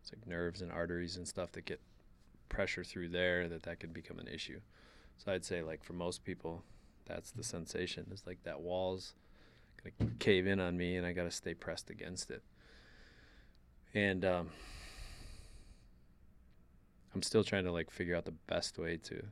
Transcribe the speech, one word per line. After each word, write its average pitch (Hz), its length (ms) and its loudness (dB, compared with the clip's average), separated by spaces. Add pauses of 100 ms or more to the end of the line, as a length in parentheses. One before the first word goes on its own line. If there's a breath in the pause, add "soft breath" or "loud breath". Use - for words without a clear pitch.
it's, - 100 -14
like, - 160 -12
nerves 87 340 0
and 85 100 -4
arteries 85 440 0
and 90 120 -6
stuff 90 260 -4
that 90 120 -8
get 85 140 -4 (720)
pressure 92 340 0
through 87 260 -4
there, 90 380 6
that, 82 160 -6
that 85 160 -6
could 82 140 -8
become 82 260 -10
an 82 80 -8
issue. - 320 -8 (580 loud breath)
So - 140 -2
I'd 92 140 2
say, 87 180 0
like, 80 200 -4
for 87 100 -8
most 87 320 -2
people, 85 380 -4 (420 loud breath)
that's - 260 -6
the 117 120 -6
sensation, 87 680 -2
is, 95 160 -10
like, 92 160 -10
that 76 160 -6
wall's 92 540 0 (680 loud breath)
gonna - 380 0
cave 95 280 8
in 98 120 6
on 87 160 4
me, 90 220 2
and 90 80 2
I 87 80 0
gotta 87 180 0
stay - 220 -4
pressed - 360 -6
against - 420 -8
it. - 120 -8 (1500 loud breath)
And, 98 320 4
um, 87 240 4 (2750 loud breath)
I'm 95 60 0
still 107 220 6
trying 95 220 4
to, 90 60 2
like, 85 200 0
figure 87 240 0
out 85 100 0
the 82 60 -4
best - 480 -2
way 85 240 0
to - 280 -6